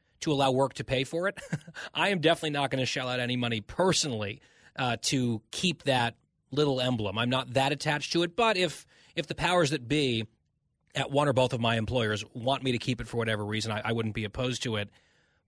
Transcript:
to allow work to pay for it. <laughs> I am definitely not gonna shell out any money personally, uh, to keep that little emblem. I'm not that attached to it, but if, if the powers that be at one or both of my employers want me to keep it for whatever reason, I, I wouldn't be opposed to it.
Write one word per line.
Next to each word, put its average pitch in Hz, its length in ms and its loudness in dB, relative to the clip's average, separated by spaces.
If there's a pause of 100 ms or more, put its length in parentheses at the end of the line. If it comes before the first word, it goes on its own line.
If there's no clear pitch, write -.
(200)
to 160 120 0
allow 139 200 4
work 131 240 2
to - 80 -8
pay 131 200 0
for 170 240 -4
it. 202 120 -4 (280)
<laughs> - 280 -14
I 165 140 2
am 190 100 2
definitely 156 320 4
not 143 180 0
gonna 131 160 0
shell 127 240 -4
out 123 100 -2
any 123 180 -2
money 117 240 -2
personally, 123 800 0 (380)
uh, 120 260 0
to 120 460 0
keep - 340 -2
that 120 320 2 (360)
little 139 280 2
emblem. 110 380 0
I'm 120 140 2
not 127 240 -2
that 135 160 4
attached 147 420 -2
to 170 80 2
it, 170 140 -2
but 226 200 4
if, 180 300 -2 (300)
if 165 100 -4
the - 80 -10
powers 165 380 2
that 127 160 -4
be 123 400 0 (640)
at 139 160 -4
one 143 200 4
or - 20 2
both 127 220 4
of 117 80 -4
my 117 160 2
employers 107 560 0
want 131 300 -2
me 131 100 0
to 120 40 0
keep 117 220 -4
it 117 80 -8
for - 80 -8
whatever 110 300 0
reason, 107 260 -4
I, 107 140 -4
I 113 80 -2
wouldn't 110 200 -2
be 107 120 -4
opposed 127 380 -4
to 113 120 -2
it. 104 140 -4 (580)